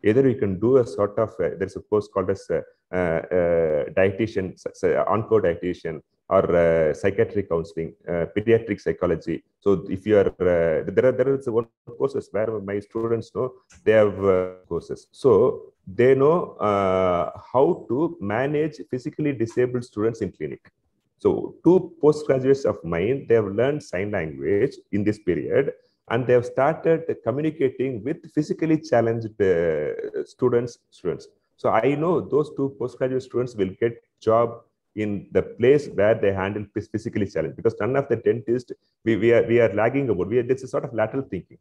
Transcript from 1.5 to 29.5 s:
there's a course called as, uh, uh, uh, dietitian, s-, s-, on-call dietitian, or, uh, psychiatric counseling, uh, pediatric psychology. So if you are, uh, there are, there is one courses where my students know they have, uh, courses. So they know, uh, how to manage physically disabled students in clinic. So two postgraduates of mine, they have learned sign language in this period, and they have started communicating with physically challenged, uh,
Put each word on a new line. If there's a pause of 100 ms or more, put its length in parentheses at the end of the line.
there's
a
course
called
as,
uh, (300)
uh,
uh,
dietitian,
s-, (160)
s-,
on-call
dietitian, (300)
or, (100)
uh,
psychiatric
counseling, (120)
uh, (100)
pediatric
psychology. (180)
So
if
you
are,
uh,
there
are,
there
is
one (200)
courses
where
my
students
know (280)
they
have,
uh, (180)
courses.
So (140)
they
know,
uh, (200)
how
to
manage (140)
physically
disabled
students
in
clinic. (480)
So (100)
two
postgraduates
of
mine,
they
have
learned
sign
language (180)
in
this
period, (380)
and
they
have
started
communicating
with (140)
physically
challenged,
uh,